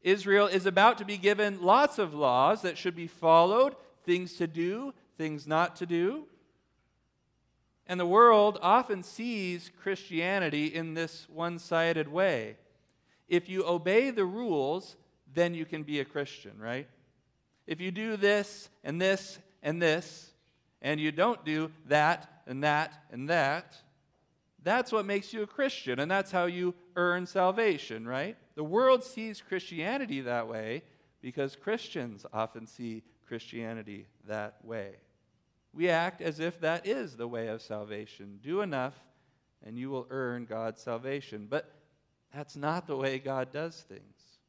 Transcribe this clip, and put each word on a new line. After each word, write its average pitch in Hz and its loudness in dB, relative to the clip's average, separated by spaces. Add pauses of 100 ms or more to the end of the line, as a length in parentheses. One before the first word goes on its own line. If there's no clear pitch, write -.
Israel 202 4
is 185 2
about 196 6
to 214 -8
be 202 -6
given 196 2
lots 240 6
of 165 0
laws 147 4
that 175 -4
should 180 -4
be 170 -10
followed, 185 6 (300)
things 180 0
to 170 -2
do, 185 -4 (240)
things 151 -6
not 160 0
to 180 -6
do. 180 -2 (1600)
And 180 -4
the 175 2
world 208 8
often 202 4
sees 196 -6 (120)
Christianity 170 -2
in 160 -6
this 160 -6
one-sided 165 0
way. 143 0 (720)
If 175 0
you 185 -2
obey 185 2
the 214 0
rules, 180 -2 (380)
then 170 2
you 165 -6
can 160 -8
be 147 -4
a 135 -2
Christian, 127 -10
right? 120 -8 (800)
If 160 -8
you 190 -4
do 220 -4
this 202 2 (120)
and 160 -4
this 190 0 (220)
and 160 -2
this, 165 0 (480)
and 151 -2
you 151 0
don't 196 0
do 156 -4 (140)
that 151 2
and 135 -6
that 151 0
and 131 -10
that, 160 0 (800)
that's 240 0
what 214 0
makes 202 -4
you 220 -4
a 208 -6
Christian, 233 -2
and 151 -2
that's 196 0
how 180 0
you 180 -2 (200)
earn 180 0
salvation, 180 0
right? 143 -4 (200)
The 151 -6
world 247 4
sees 220 -10
Christianity 185 -6
that 120 -2
way 113 -6 (380)
because 135 -6
Christians 139 -6
often 110 -6
see 113 -12 (220)
Christianity 113 -12 (200)
that 107 -8
way. 104 -10 (800)
We 170 0
act 170 0
as 156 -6
if 170 -6
that 165 -2
is 208 -4
the 120 -8
way 117 -6
of 110 -8
salvation. 104 -12
Do 175 -2
enough, 139 -4 (680)
and 113 -14
you 127 -8
will 131 -6
earn 123 -6
God's 110 -6
salvation. 120 -8
But - -4 (600)
that's 147 -14
not 156 -4
the 143 -4
way 135 -2
God 131 -6
does 160 -10
things. 101 -20